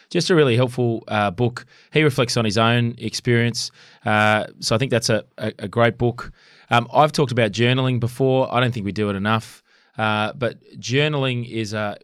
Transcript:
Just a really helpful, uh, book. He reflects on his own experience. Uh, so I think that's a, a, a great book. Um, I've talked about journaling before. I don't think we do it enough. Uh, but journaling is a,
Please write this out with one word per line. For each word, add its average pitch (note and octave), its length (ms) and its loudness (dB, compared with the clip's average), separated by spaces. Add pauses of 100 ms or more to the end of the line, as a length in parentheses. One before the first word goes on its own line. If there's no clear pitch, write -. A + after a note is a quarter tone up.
(100)
Just F3 200 -2
a F#3 40 6
really C#3 220 6
helpful, A#2+ 520 0
uh, G#2 220 0
book. A#2+ 360 -2 (260)
He D#3 100 4
reflects B2+ 340 0
on A#2 80 2
his G#2 120 0
own A#2 420 2
experience. A#2 720 -2 (360)
Uh, G#2+ 400 4 (140)
so A#2 140 -2
I A2+ 40 0
think C3 120 -2
that's A#2 200 0
a, A2 140 0 (140)
a, A2 220 -6
a G#2 80 -8
great A#2 300 2
book. A#2+ 340 -4 (380)
Um, A#2+ 220 2
I've D3+ 200 4
talked C3+ 200 0
about A2+ 200 0
journaling B2 480 0
before. C3 540 0
I A#2+ 60 2
don't B2 120 0
think A2 120 -8
we G2 80 -4
do G#2 180 -2
it G2 60 -4
enough. A2 420 -2 (400)
Uh, G#2+ 340 -2
but B2+ 260 -6 (220)
journaling C3 680 -2
is A2 280 -6
a, G#2 300 -6